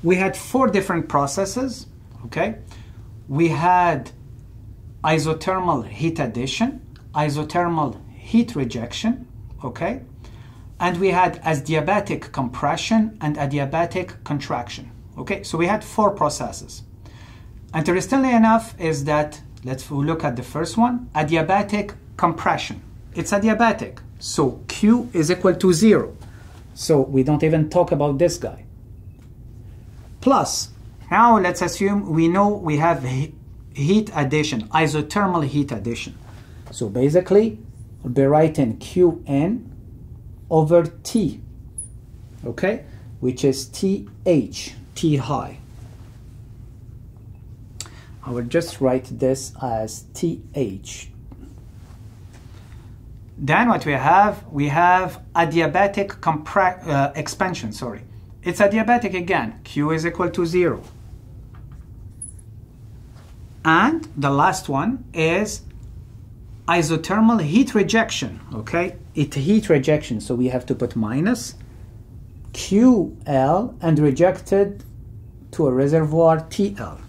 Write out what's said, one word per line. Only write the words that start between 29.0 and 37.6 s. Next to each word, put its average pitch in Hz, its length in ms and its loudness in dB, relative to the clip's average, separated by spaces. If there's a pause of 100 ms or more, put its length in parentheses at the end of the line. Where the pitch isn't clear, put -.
Plus, - 500 0 (380)
now 226 280 6
let's 180 240 2
assume 196 520 0
we 165 140 4
know 196 220 4
we 170 280 -2
have 156 260 2
he-, 131 300 -4 (400)
heat 196 400 2
addition, 143 560 0
isothermal 160 760 0
heat 139 260 -2
addition. 113 460 -6 (540)
So 113 180 -6
basically, 180 720 4 (420)